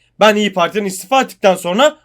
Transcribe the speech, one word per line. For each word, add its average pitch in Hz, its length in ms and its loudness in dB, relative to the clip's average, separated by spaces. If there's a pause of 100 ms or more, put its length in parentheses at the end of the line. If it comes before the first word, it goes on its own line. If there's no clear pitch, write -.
(200)
ben 208 160 4
İYİ 208 180 -2
Parti'den 185 320 -2
istifa 196 360 -2
ettikten 208 340 0
sonra 226 500 -2